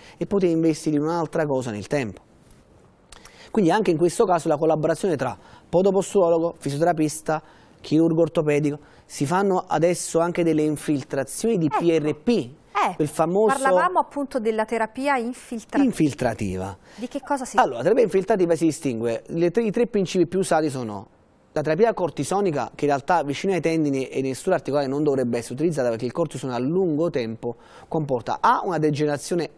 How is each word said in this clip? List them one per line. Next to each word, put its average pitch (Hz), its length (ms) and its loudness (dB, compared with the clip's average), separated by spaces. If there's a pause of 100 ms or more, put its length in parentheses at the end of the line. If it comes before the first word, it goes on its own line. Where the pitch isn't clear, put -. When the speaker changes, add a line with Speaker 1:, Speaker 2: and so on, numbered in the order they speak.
(160)
Speaker 1:
e 170 100 -6
potevi 190 260 0
investire 160 440 0
in 147 60 -2
un'altra 160 440 -2
cosa 131 240 -2
nel 104 160 -8
tempo. 127 360 -4 (1300)
Quindi 185 200 2
anche 196 200 2
in 160 80 2
questo 175 260 2
caso 175 240 2
la 156 80 2
collaborazione 160 600 0
tra 120 200 -4 (320)
podoposturologo, 175 880 2
fisioterapista, 156 840 -2 (380)
chirurgo 165 420 2
ortopedico, 147 560 0 (260)
si - 220 -4
fanno 180 400 0
adesso 165 540 0
anche 170 240 0
delle 156 180 2
infiltrazioni 151 960 -2
di 170 80 2
Speaker 2:
Ecco. 427 120 -2
Speaker 1:
P 170 120 2
R 156 240 2
P. - 160 -8
Speaker 2:
Eh, 190 640 -2
Speaker 1:
Quel 151 140 0
famoso 196 500 2
Speaker 2:
parlavamo 330 400 2
appunto 277 400 -4
della 220 260 0
terapia 233 520 -2
infiltrativa. 240 680 -2
Speaker 1:
Infiltrativa. 110 920 -2 (160)
Speaker 2:
Di 240 140 -10
che 277 120 -10
cosa 269 240 -4
si - 140 -4
Speaker 1:
Allora, 151 200 4
la 120 40 -4
terapia 226 220 4
infiltrativa 185 500 2
si 165 120 2
distingue. 117 600 -2
Le 170 240 0
tre, 233 140 0
i 214 60 0
tre 233 160 0
principi 185 400 0
più 185 120 -2
usati 160 320 0
sono 113 380 -8 (440)
la 151 100 -2
terapia 165 300 2
cortisonica, 160 840 -2
che - 100 -4
in 143 80 2
realtà 151 320 2
vicino 143 280 -2
ai 175 80 0
tendini 147 460 0
e - 140 -4
nelle 135 140 -2
strutture 185 200 -2
articolari 143 340 0
non 139 140 -2
dovrebbe 131 360 0
essere 117 160 -8
utilizzata, 147 340 -2
perché 117 160 -2
il 120 80 -4
cortisone 139 420 -4
a 117 40 -4
lungo 165 520 0
tempo 117 460 -6 (320)
comporta 131 520 -2
A, 254 240 2
una 180 140 -2
degenerazione 151 800 -2